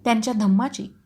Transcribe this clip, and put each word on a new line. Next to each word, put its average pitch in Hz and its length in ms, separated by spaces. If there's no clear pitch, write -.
त्यांच्या 233 300
धम्माची 208 540